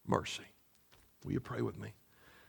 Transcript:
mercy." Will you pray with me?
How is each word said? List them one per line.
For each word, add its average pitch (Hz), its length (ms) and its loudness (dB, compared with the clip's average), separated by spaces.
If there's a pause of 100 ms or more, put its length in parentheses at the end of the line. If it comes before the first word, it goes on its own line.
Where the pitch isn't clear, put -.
mercy." - 440 2 (760)
Will 143 80 0
you 135 80 4
pray 120 220 -2
with 107 160 -2
me? 107 160 -10 (540)